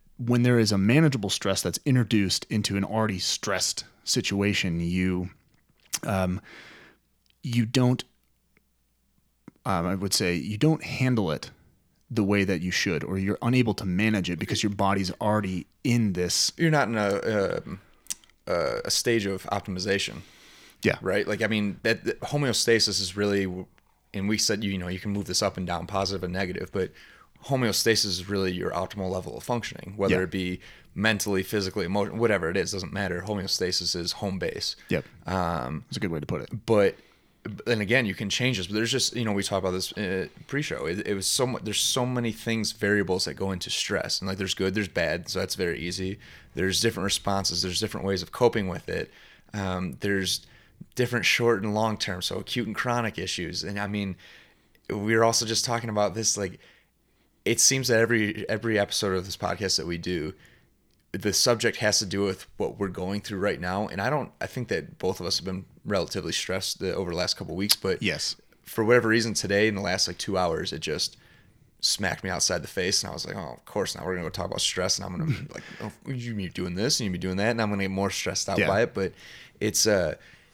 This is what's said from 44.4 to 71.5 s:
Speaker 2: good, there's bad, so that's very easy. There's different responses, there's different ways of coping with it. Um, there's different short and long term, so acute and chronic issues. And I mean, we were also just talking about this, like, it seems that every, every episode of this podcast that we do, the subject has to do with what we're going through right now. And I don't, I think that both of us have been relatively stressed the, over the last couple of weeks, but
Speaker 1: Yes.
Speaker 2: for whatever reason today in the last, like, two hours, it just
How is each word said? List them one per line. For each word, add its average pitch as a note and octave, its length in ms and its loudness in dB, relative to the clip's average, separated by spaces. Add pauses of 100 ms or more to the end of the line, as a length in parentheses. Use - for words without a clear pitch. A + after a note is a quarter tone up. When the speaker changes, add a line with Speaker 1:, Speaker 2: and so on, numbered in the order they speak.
Speaker 2:
good, F#2+ 200 0
there's G2+ 140 -2
bad, E2+ 400 0
so F#2+ 120 -4
that's F#2+ 140 -4
very E2+ 260 -2
easy. F#2 380 -4 (360)
There's F2+ 260 0
different A2 240 0
responses, G2 580 0
there's F2+ 180 -2
different G#2+ 260 -4
ways F#2+ 160 0
of F2 100 -12
coping A2+ 360 2
with F2 200 -6
it. F2 220 -4 (440)
Um, F#2 460 -4
there's G2 460 -2 (500)
different A#2+ 280 0
short A#2 380 4
and G#2+ 120 -2
long G#2+ 220 2
term, F2+ 260 -4
so - 160 -4
acute G#2+ 280 -4
and G#2+ 80 -6
chronic A#2+ 440 0
issues. F2+ 440 -4
And G2+ 160 -6
I G2+ 80 -2
mean, G2+ 300 -2 (760)
we G#2+ 260 2
were A2+ 80 6
also A2+ 220 4
just A2 180 0
talking A#2 260 -2
about G#2 240 2
this, A2 220 0
like, G2 220 -4 (880)
it A2+ 160 2
seems C3+ 280 4
that A2+ 120 6
every, A2 480 2
every G#2+ 300 0
episode G2+ 360 0
of F#2 100 0
this F#2+ 120 -8
podcast F#2 420 -2
that - 80 -2
we E2+ 100 -2
do, E2+ 380 -4 (800)
the G2 200 -2
subject A#2 460 2
has G#2+ 220 4
to A2 60 -2
do G2 160 0
with G2 220 0 (140)
what D2 200 -2
we're G2+ 100 0
going F#2 340 -4
through G2+ 180 -8
right F#2+ 180 0
now. F#2 300 -2
And - 140 -6
I A#2 80 0
don't, C#3+ 200 -2 (120)
I - 40 -4
think - 220 -6
that - 300 -4
both F#2+ 220 -2
of F2 60 -6
us - 120 0
have F2 80 -6
been F#2+ 180 -6 (220)
relatively F2 460 -2
stressed - 480 -4
the, F#2 140 -2
over F2+ 160 -2
the E2+ 60 -2
last F2 220 -2
couple D#2+ 160 -8
of - 40 -4
weeks, G2+ 160 2
but F#2 280 -2
Speaker 1:
Yes. E2 340 -2 (260)
Speaker 2:
for - 220 -2
whatever A2+ 240 6
reason A2 240 2
today G2+ 360 2
in G#2+ 60 0
the G2 60 -4
last, F#2+ 260 0
like, F2 120 -8
two G2 180 -2
hours, E2+ 360 0
it D2 80 -6
just - 360 -4 (640)